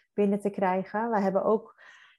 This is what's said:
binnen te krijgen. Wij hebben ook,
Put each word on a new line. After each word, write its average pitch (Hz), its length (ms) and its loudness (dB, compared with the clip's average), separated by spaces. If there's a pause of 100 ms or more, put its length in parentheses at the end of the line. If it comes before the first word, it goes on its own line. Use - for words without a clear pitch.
(120)
binnen 202 280 0
te 202 100 -2
krijgen. 196 600 -2
Wij 220 120 2
hebben 190 220 0
ook, - 360 -2 (380)